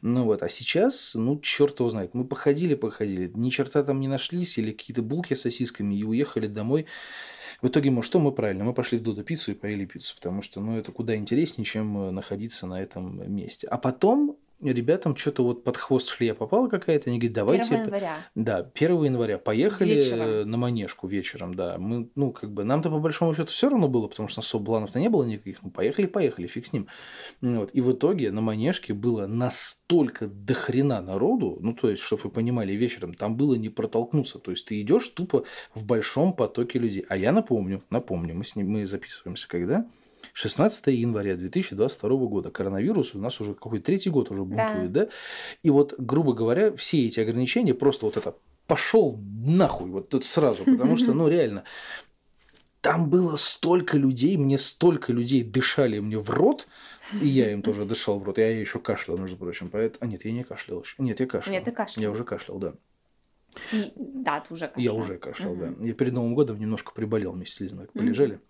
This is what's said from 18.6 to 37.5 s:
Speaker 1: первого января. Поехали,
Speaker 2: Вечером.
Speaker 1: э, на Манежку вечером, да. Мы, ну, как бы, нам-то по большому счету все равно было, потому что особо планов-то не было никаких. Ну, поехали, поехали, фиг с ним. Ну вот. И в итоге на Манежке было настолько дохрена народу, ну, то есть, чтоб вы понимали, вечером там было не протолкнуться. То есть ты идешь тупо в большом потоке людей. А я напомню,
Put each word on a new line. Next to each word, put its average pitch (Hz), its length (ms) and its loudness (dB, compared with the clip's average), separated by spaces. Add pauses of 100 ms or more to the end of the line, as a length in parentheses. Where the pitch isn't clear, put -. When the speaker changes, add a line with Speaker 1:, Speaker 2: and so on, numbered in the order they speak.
Speaker 1:
первого 165 420 2
января. 117 340 2
Поехали, 170 560 2
Speaker 2:
Вечером. 123 340 4
Speaker 1:
э, 107 180 0
на 110 100 -4
Манежку 117 520 -2
вечером, 92 460 -6
да. 90 240 -4
Мы, 117 360 -4
ну, 139 180 0
как - 200 -10
бы, 101 120 -4
нам-то 156 260 2
по 156 80 0
большому 156 360 0
счету 156 180 -4
все - 160 2
равно 220 200 4
было, 117 200 0
потому 107 200 -8
что - 120 -8
особо 110 260 -4
планов-то 107 340 0
не 214 100 2
было 170 140 4
никаких. 104 380 -8
Ну, 92 80 -12
поехали, 131 360 0
поехали, 156 400 0
фиг 117 200 -8
с - 60 -12
ним. 101 140 -4 (560)
Ну 120 180 0
вот. 101 140 -4
И 127 80 2
в 123 100 4
итоге 143 400 2
на 104 100 -2
Манежке 113 520 -2
было 107 320 0
настолько 123 1000 0
дохрена 117 720 0
народу, 107 580 0
ну, 110 140 -2
то 117 160 2
есть, 98 120 -2
чтоб - 220 -4
вы 104 60 -4
понимали, 117 440 -2
вечером 101 400 -4
там 110 220 -4
было 135 200 4
не 110 140 -4
протолкнуться. 117 680 -2
То - 140 -8
есть - 160 -8
ты 107 140 -4
идешь 180 280 2
тупо 170 340 0 (300)
в 113 100 -10
большом 123 480 2
потоке 120 460 0
людей. 107 320 0
А 98 60 0
я 98 160 2
напомню, 107 580 2